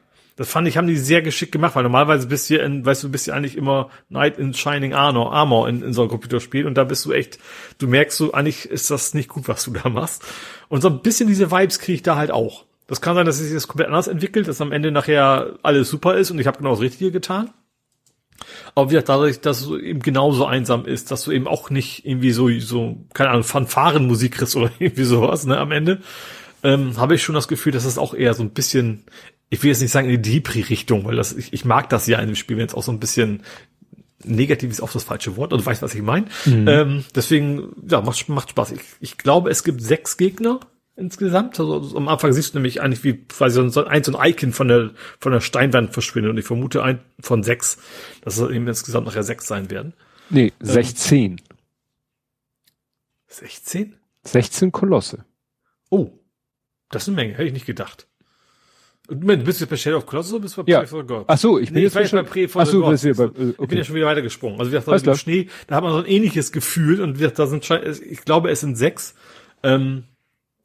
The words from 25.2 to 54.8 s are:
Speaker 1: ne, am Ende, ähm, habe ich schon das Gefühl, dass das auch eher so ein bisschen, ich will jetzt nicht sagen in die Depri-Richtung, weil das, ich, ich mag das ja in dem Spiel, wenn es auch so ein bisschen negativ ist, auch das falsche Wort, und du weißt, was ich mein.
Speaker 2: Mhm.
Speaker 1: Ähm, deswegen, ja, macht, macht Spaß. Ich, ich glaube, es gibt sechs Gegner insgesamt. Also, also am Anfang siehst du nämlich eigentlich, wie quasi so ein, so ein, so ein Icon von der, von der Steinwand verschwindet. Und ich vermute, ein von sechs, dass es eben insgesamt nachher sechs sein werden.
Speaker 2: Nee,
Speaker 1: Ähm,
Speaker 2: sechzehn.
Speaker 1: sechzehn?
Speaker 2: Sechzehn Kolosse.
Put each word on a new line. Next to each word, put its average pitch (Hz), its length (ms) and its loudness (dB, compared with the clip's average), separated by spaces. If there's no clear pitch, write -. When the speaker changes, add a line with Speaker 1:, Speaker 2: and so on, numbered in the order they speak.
Speaker 1:
ne, 135 120 2
am 147 140 -2
Ende, 165 300 0
ähm, 135 360 2
habe 135 180 4
ich - 80 2
schon 156 120 -2
das 143 120 -2
Gefühl, 156 240 -2
dass 127 140 0
das 123 120 -2
auch 131 160 -4
eher 120 200 2
so 113 100 -2
ein 104 60 -2
bisschen, 120 560 -2
ich - 140 -4
will 143 60 6
jetzt 131 120 4
nicht 120 100 0
sagen 135 180 2
in 123 120 4
die 110 120 0
Depri-Richtung, 110 720 0
weil 110 100 -2
das, 113 160 -2
ich, - 220 -10
ich - 100 -6
mag 123 260 2
das 113 180 0
ja 113 120 4
in 113 80 -2
dem 107 80 -4
Spiel, 110 220 -6
wenn 117 80 -2
es - 80 -8
auch - 100 -6
so 127 80 -4
ein 110 80 -4
bisschen 107 440 -2
negativ 131 480 0
ist, 107 100 -8
auch 117 100 -6
das 117 140 -6
falsche 107 320 -8
Wort, 160 160 -4
und 120 80 2
du 98 40 -2
weißt, 123 160 -2
was - 140 -8
ich 107 60 -6
mein. 143 240 0
Speaker 2:
Mhm. 110 220 4
Speaker 1:
Ähm, 143 380 4
deswegen, 143 540 0
ja, 135 140 2
macht, 117 260 -4
macht 143 220 -4
Spaß. - 240 -4
Ich, - 80 -12
ich - 180 -14
glaube, 175 320 2
es - 140 -2
gibt 131 180 -2
sechs 135 360 -2
Gegner 220 420 0
insgesamt. 190 640 -2
Also, 156 160 0
also 143 220 -6
am 143 100 -2
Anfang 151 260 4
siehst 151 200 0
du 151 40 -2
nämlich 127 240 -2
eigentlich, 131 220 -2
wie 131 140 2
quasi 127 280 2
so 127 60 4
ein, 123 80 2
so 147 160 0
ein, 147 180 2
so 139 140 -2
ein 151 140 4
Icon 135 220 -2
von 135 140 0
der, 120 240 4
von 135 120 0
der 123 100 4
Steinwand 127 520 2
verschwindet. 110 380 -2
Und 113 60 -2
ich 107 80 -6
vermute, 127 360 -2
ein 131 180 0
von 113 240 0
sechs, - 340 -2
dass 101 160 -6
es 123 120 0
eben 120 180 -4
insgesamt 113 380 -4
nachher 107 180 -4
sechs 117 220 -8
sein 98 240 -6
werden. 113 240 -10
Speaker 2:
Nee, 131 280 4
Speaker 1:
Ähm, 107 80 -10
Speaker 2:
sechzehn. 123 720 2
Speaker 1:
sechzehn? - 680 -10
Speaker 2:
Sechzehn 151 480 0
Kolosse. - 540 0